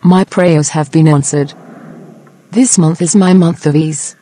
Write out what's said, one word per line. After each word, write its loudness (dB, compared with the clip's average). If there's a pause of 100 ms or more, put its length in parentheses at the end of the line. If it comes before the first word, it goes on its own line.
My 2
prayers 0
have -6
been 2
answered. 0 (960)
This 0
month 0
is -4
my 2
month 0
of 0
ease. -4